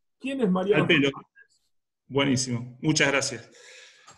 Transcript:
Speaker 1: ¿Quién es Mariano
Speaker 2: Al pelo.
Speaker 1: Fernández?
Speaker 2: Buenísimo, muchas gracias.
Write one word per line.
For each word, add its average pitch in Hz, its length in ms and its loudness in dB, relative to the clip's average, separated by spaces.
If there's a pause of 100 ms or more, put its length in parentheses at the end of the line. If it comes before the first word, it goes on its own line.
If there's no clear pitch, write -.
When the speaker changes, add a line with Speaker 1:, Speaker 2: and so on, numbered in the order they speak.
(200)
Speaker 1:
¿Quién 269 220 -6
es 190 80 2
Mariano 185 320 2
Speaker 2:
Al 143 40 0
pelo. 143 220 4
Speaker 1:
Fernández? - 540 -14 (460)
Speaker 2:
Buenísimo, 123 720 -2
muchas 156 260 2
gracias. 131 420 -4 (680)